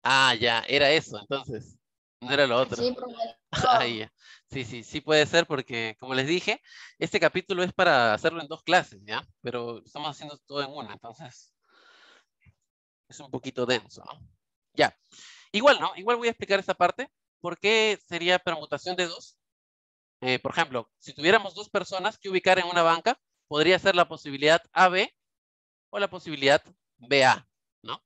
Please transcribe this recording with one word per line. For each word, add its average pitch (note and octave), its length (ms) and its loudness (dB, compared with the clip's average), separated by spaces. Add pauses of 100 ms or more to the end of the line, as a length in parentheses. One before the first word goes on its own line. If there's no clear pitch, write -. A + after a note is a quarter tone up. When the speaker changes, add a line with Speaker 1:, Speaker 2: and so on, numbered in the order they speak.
Speaker 1:
Ah, C3 320 4
ya, A#2 320 0
era C#3+ 240 4
eso, D3 300 -2
entonces. C3 580 -10 (420)
No B2+ 120 -6
era C#3+ 140 4
lo A#2+ 100 0
otro. B2 200 0
Speaker 2:
Sí, B3 160 -4
profesor. A#3 440 -12 (160)
Speaker 1:
<laughs> B3 320 2
Ah, - 20 -2
ya. A2 240 -8 (400)
Sí, C3+ 140 -8
sí, A2+ 180 -14
sí D3+ 200 -10
puede D3+ 240 4
ser E3+ 200 2
porque, A#2 540 -6
como C3 140 -8
les C3+ 120 0
dije, F3+ 360 -2 (360)
este E3 220 -4
capítulo F3+ 420 0
es F#3 120 -4
para C3 400 4
hacerlo D#3+ 260 -2
en D3 80 -14
dos D#3+ 140 -14
clases, D#3+ 420 0
¿ya? A2 220 -8 (160)
Pero A#2+ 420 -10
estamos D3 260 -12
haciendo D3 360 -18
todo C#3+ 160 -6
en C3+ 80 -8
una, A#2+ 240 -14
entonces B2 600 -20 (1500)
es - 120 -20
un C3+ 100 -20
poquito B2+ 360 -6
denso, A#2 380 -4
¿no? - 140 -20 (560)
Ya. - 220 0 (560)
Igual, A#3 280 4
¿no? F3 160 -4
Igual A3 200 -2
voy A#3 120 -2
a - 20 2
explicar G3 280 -2
esa F#3+ 160 -4
parte. F3+ 360 0 (300)
¿Por E3+ 180 -8
qué A3 480 0
sería F3 320 0
permutación E3 580 -6
de F3+ 100 0
dos? - 320 -14 (840)
Eh, B2+ 160 0
por B2+ 140 -6
ejemplo, C3+ 460 -4
si - 140 -20
tuviéramos F#3+ 420 0
dos G#3 140 -16
personas F#3 500 -6
que G3 120 -12
ubicar F#3 280 4
en F3 100 -2
una F3 140 2
banca, E3 380 2 (280)
podría D#3 300 4
ser G3 160 2
la F3 140 4
posibilidad D3+ 540 0 (100)
A F#3 160 4
B F#3+ 260 -2 (760)
o G#3 80 -10
la G3+ 100 -2
posibilidad D3+ 540 0 (340)
B C3 280 4
A, B2+ 220 4 (360)
¿no? A#2+ 240 -10